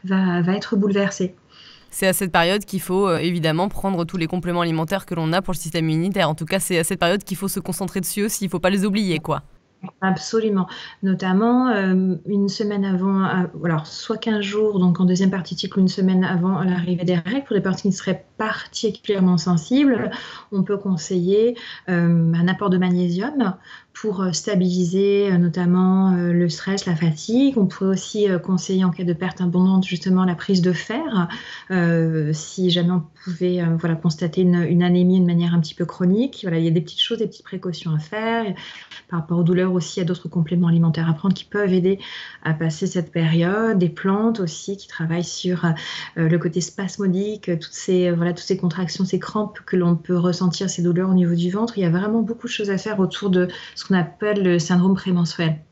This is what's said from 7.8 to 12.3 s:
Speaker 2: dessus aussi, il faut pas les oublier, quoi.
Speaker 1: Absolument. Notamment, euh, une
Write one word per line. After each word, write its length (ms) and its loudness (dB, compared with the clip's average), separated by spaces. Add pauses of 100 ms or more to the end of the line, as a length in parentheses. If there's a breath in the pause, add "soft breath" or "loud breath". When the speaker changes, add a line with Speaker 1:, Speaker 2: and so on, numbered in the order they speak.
Speaker 2:
dessus 240 -4
aussi, 220 -4
il 40 -2
faut 120 -4
pas 100 2
les 140 0
oublier, 340 0
quoi. 240 -4 (560)
Speaker 1:
Absolument. 680 0 (340 loud breath)
Notamment, 680 2
euh, 480 2 (100)
une 220 0